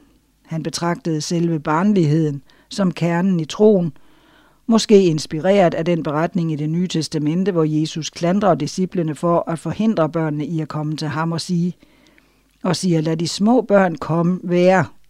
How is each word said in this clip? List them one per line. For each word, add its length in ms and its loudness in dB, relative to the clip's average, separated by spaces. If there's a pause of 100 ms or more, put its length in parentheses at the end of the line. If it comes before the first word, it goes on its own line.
(460)
Han 180 -8
betragtede 580 -4
selve 380 -2
barnligheden 840 2 (260)
som 220 -2
kernen 480 0
i 60 -2
troen, 460 2 (760)
måske 360 6
inspireret 680 2
af 120 -4
den 180 0
beretning 480 -2
i 40 -2
Det 140 -4
Nye 180 -2
Testamente, 640 -2
hvor 120 2
Jesus 460 -2
klandrer 460 2
disciplene 600 -4
for 340 0
at 100 -4
forhindre 500 -2
børnene 360 -4
i 140 -6
at 80 -6
komme 300 -6
til 100 -6
ham 240 -4
og 100 -6
sige, 320 -2 (880)
og 120 0
siger, 260 0
"Lad 160 -2
de 100 -4
små 340 2
børn 340 2
komme, 480 -2
være. 420 4 (240)